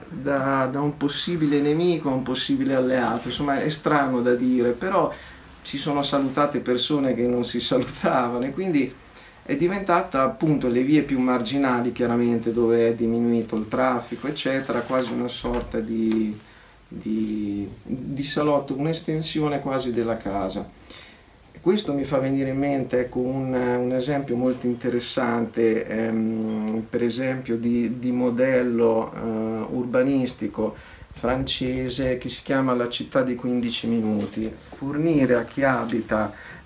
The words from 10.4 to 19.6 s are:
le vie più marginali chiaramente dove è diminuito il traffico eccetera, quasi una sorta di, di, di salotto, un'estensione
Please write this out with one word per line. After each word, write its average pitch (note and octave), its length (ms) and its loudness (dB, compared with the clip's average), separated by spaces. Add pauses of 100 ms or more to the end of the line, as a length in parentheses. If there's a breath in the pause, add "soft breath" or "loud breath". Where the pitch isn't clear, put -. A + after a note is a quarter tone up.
le B2 140 2
vie D3 200 4
più C#3 160 0
marginali B2 720 0
chiaramente A#2 600 2
dove A#2 360 4
è A2+ 60 2
diminuito A#2 600 2
il G#2+ 120 -4
traffico B2 600 -2
eccetera, C3+ 520 -2
quasi B2+ 320 0
una B2 160 -2
sorta A#2+ 520 -4
di, A2 580 0 (480 loud breath)
di, G#2+ 800 -4 (160)
di C3+ 400 -6
salotto, C#3+ 560 0
un'estensione D#3 840 -2